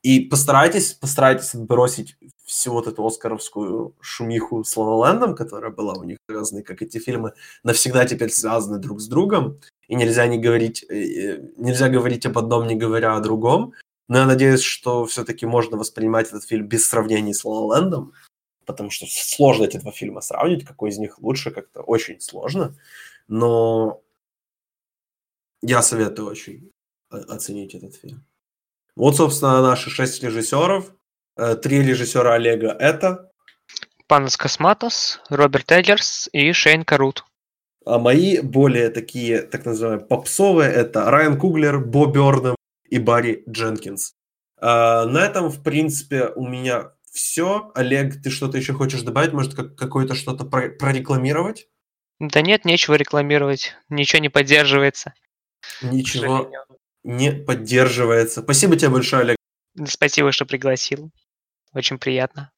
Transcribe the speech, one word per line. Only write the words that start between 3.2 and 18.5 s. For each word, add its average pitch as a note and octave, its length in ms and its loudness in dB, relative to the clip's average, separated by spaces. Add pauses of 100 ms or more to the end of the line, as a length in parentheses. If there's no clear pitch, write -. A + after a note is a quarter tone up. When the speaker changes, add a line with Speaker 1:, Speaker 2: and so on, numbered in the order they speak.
Speaker 1:
шумиху A2+ 640 -6
с - 140 -6
"Ла A2 80 -2
Ла A2 100 0 (140)
Лэндом", G#3+ 260 0
которая A2 360 -10
была G#2 220 -8
у F#2 100 -12
них F2 140 -12 (120)
связана, G#2+ 340 -10
как - 200 -16
эти A2 160 -12
фильмы A2+ 340 -8 (300)
навсегда B2+ 420 2
теперь A#2 240 -4
связаны A2 500 -2
друг G2+ 200 -10
с A2 80 -12
другом. D#3+ 520 -2 (280)
И A2 80 -6
нельзя A#2+ 320 2
не A#2+ 100 0
говорить, A#2 520 0
э, F#2 60 -8
э, F#2+ 460 -6 (160)
нельзя B2+ 320 0
говорить B2 380 0
об A2+ 100 -4
одном, A#2 300 -2
не A2+ 80 -2
говоря A2 400 0
о G#2+ 60 -2
другом. A#2 520 0 (360)
Но B2 100 2
я C3+ 60 4
надеюсь, C3 360 4
что B2 440 -4
все-таки A#2 420 -8
можно A2+ 300 -2
воспринимать A2 500 -2
этот G#2 160 -14
фильм G#2+ 240 -6
без A2 200 0
сравнений A2 460 0
с - 120 -6
"Ла A2 160 -4
Ла G#2+ 40 -2 (140)
Лэндом", E3+ 340 -4 (540)